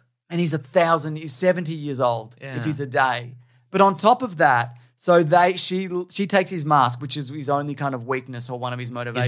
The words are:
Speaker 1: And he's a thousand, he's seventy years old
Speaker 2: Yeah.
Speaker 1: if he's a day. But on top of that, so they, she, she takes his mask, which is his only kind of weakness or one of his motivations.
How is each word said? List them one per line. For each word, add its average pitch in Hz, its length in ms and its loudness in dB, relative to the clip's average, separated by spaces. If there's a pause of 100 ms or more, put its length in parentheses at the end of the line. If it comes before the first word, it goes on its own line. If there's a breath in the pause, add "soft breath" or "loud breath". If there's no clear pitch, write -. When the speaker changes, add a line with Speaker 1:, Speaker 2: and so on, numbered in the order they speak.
(300)
Speaker 1:
And 170 100 -2
he's 165 140 0
a 160 40 0
thousand, 156 600 0
he's 156 160 -10
seventy 180 420 0
years 147 240 -4
old 117 420 0
Speaker 2:
Yeah. 135 160 -12
Speaker 1:
if 120 80 -4
he's 147 140 -2
a 139 80 -6
day. 123 480 0 (340 soft breath)
But 190 120 4
on 196 160 4
top 226 260 4
of 190 140 -6
that, 127 380 2 (200 soft breath)
so 175 260 4
they, 175 360 4
she, 185 320 -4 (200)
she 202 180 -2
takes 190 220 2
his 170 160 -6
mask, 127 360 4
which 151 160 -8
is 135 120 -8
his 143 200 -8
only 143 260 -2
kind 139 180 -6
of 120 140 -10
weakness 127 420 -6
or 127 80 -8
one 123 160 -6
of 123 60 -8
his 123 100 -10
motivations. 120 380 -4